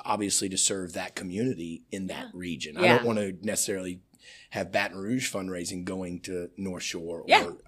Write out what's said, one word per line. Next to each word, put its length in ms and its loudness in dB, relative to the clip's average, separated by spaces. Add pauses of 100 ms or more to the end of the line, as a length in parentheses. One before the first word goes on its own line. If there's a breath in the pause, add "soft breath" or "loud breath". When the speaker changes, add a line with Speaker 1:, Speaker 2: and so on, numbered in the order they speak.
Speaker 1:
obviously, 440 2
to 80 -2
serve 360 2
that 220 -6
community 760 -2
in 160 -4
that 180 -6
Speaker 2:
Yeah. 80 -14
Speaker 1:
region. 440 -6
I 60 4
Speaker 3:
Yeah. 140 10
Speaker 1:
don't 100 4
wanna 240 2 (100)
necessarily 580 -2 (520 soft breath)
have 200 -2
Baton 260 2
Rouge 360 0
fundraising 500 -4
going 380 -4
to 360 -4
North 260 -4
Shore. 440 -4
Speaker 3:
Yeah. 180 8
Speaker 1:
Or 120 -8 (100)